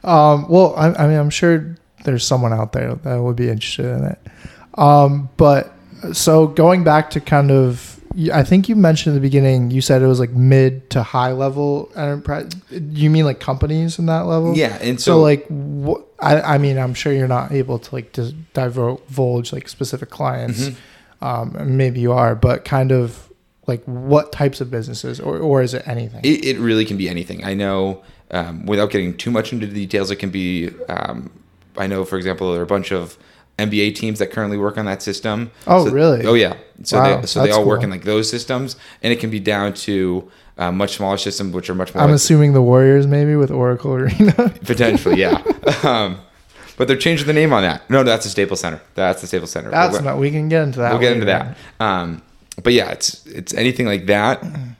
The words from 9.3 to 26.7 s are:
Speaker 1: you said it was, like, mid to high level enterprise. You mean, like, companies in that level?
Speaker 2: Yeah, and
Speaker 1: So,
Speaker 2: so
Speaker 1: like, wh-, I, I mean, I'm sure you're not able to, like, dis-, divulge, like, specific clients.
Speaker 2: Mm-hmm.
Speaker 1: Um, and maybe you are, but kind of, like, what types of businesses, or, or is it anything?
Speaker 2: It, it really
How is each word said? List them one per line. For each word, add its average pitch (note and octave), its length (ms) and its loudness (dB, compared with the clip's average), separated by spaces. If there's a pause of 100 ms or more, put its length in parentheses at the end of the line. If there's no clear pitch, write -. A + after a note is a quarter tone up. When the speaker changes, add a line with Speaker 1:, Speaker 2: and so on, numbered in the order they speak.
Speaker 1:
you C3 120 0
said C3 180 4
it C3 60 4
was, B2+ 140 4
like, A#2+ 100 0
mid C3 600 4
to B2+ 120 -2
high B2+ 300 -2
level C#3+ 640 -4
enterprise. D3 540 -6 (200)
You D3+ 400 0
mean, D#3+ 160 4
like, C3 140 -2
companies D#3 580 -4
in E3+ 80 -2
that E3 200 -2
level? E3 300 0
Speaker 2:
Yeah, A#2 240 0
and B2 180 -4
Speaker 1:
So, - 140 2
Speaker 2:
so E3 80 8
Speaker 1:
like, D3 280 4
wh-, C#3+ 540 -6 (160)
I, D3+ 220 2 (140)
I C#3+ 40 2
mean, C#3 200 0
I'm B2+ 160 -4
sure C#3+ 180 -4
you're C3 160 0
not B2+ 240 -2
able C3 260 -2
to, - 160 -14
like, A#2+ 180 -12
dis-, A#2+ 200 -6 (220)
divulge, B2 1000 -4
like, C3 160 -12
specific - 400 -10
clients. B2 600 -6
Speaker 2:
Mm-hmm. B2 80 -12 (460)
Speaker 1:
Um, B2 340 -6
and C3 220 -2
maybe B2+ 200 0
you A#2+ 140 0
are, A#2+ 220 2
but B2 320 0
kind C3 260 0
of, A#2+ 400 -2 (340)
like, B2 200 -6
what C3+ 460 0
types C#3 280 -2
of B2+ 100 -8
businesses, B2 480 -8
or, D3+ 200 -6
or C#3+ 240 2
is B2 100 -2
it B2 160 -8
anything? A#2 340 -8
Speaker 2:
It, D3+ 220 2
it C3+ 140 -2
really A2 260 2